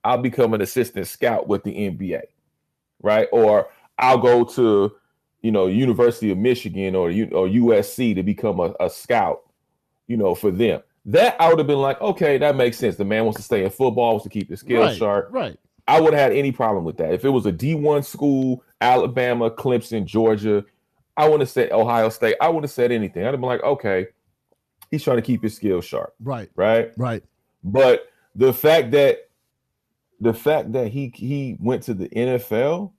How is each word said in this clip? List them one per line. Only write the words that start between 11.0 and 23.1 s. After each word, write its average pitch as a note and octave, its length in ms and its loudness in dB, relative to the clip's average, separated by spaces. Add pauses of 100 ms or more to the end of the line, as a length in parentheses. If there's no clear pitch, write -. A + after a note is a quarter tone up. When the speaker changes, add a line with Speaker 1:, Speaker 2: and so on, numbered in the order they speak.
Speaker 1:
That F3 340 2
I E3 80 6
would E3 100 6
have D3 100 0
been C#3+ 120 0
like, C3+ 220 -2
"Okay, E3 360 0
that C#3+ 200 2
makes B2 200 0
sense. G#2 200 -4
The G2+ 80 -4
man A2 180 0
wants G#2+ 140 -2
to G#2 60 -14
stay G2+ 200 0
in F#2+ 60 0
football, A#2+ 420 0
wants G#2+ 120 -2
to G#2 60 -14
keep G2+ 200 -8
his - 100 -12
skills A#2 280 2
Speaker 2:
Right, A2 100 -4
Speaker 1:
sharp." G2+ 340 0
Speaker 2:
right. E3 260 -8 (300)
Speaker 1:
I D#3 140 6
wouldn't D3+ 180 4
have C3 120 4
had A#2 60 0
any C#3 140 0
problem A2 320 -2
with D#2+ 140 -8
that. D#2+ 160 -2
If F2+ 100 -4
it C3+ 60 2
was A#2+ 160 0
a G2+ 80 0
D C3+ 220 -4
one D3 280 0
school, C3 580 -2 (200)
Alabama, B2 680 2
Clemson, A2+ 540 -2
Georgia, G#2+ 640 0 (500)
I D3+ 80 0
wouldn't D3+ 200 4
have B2+ 60 -4
said - 220 -2
Ohio A2+ 380 2
State. A2 320 0
I D#3 60 2
wouldn't D#3+ 180 -2
have C#3 60 -10
said A#2+ 200 0
anything. G2 320 -4